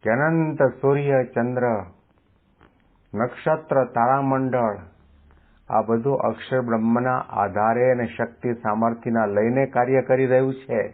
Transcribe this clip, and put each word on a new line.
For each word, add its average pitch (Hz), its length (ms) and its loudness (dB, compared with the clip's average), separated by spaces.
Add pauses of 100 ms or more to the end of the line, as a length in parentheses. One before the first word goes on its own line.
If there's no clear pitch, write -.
કે 107 60 0
અનંત 156 500 0 (140)
સૂર્ય, 139 440 2 (160)
ચંદ્ર, 123 320 -2 (1500)
નક્ષત્ર, 135 640 -2 (180)
તારામંડળ 127 840 0 (920)
આ 110 140 0
બધું 117 460 0
અક્ષર 127 340 -4
બ્રહ્મના 120 560 0 (160)
આધારે 104 560 0
અને 120 180 0
શક્તિ 117 540 -4
સામર્થ્યના 113 720 -2
લઈને 120 320 2
કાર્ય 127 360 2
કરી 127 300 2
રહ્યું 131 220 2
છે. 123 260 -4 (140)